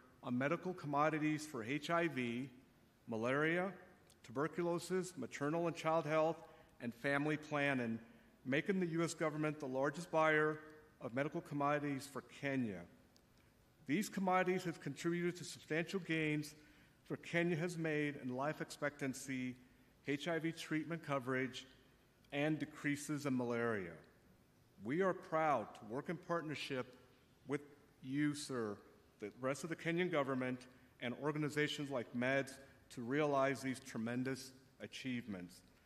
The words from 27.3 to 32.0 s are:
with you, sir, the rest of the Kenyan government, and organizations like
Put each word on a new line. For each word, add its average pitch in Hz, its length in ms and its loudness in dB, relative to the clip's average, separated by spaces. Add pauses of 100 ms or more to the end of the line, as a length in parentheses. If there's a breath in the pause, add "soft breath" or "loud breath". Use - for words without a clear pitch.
with 143 140 -2 (400)
you, 143 320 2
sir, 117 440 -2 (420)
the 104 100 -6 (120)
rest 135 240 0
of 165 40 -4
the 170 60 -4
Kenyan 170 340 0
government, 127 580 0 (340 loud breath)
and 123 200 -2
organizations 147 680 0
like 127 180 -2 (100)